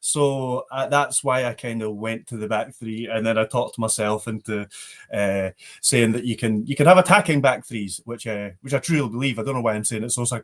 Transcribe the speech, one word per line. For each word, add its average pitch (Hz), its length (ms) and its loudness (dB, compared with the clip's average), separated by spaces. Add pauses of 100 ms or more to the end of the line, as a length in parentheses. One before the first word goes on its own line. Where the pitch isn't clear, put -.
So, 135 720 0
uh, 135 160 -4
that's 139 360 2
why 131 220 2
I 120 80 -2
kind 113 280 -6
of 107 140 -4
went 110 320 -6
to 117 100 -10
the 107 100 -6
back 113 260 -2
three, 113 340 -8
and 110 180 -2
then 113 120 2
I 110 80 4
talked 120 320 -4
myself 110 500 -2
into, 107 400 -6 (460)
uh, 98 360 0 (320)
saying 117 320 4
that 117 100 -2
you 117 140 -2
can, 110 280 0
you 139 100 -4
can 143 120 4
have 180 100 10
attacking 180 440 4
back 127 240 2
threes, 104 400 -8
which, 117 220 -10
uh, 104 240 -6 (100)
which 135 120 -8
I 139 60 2
truly 147 300 0
believe. 120 300 -2
I 113 40 -2
don't 131 120 -4
know 127 60 -4
why 113 120 0
I'm 107 100 -2
saying 110 200 -4
it 117 80 -6
so 123 120 -2
sarc- 120 200 -4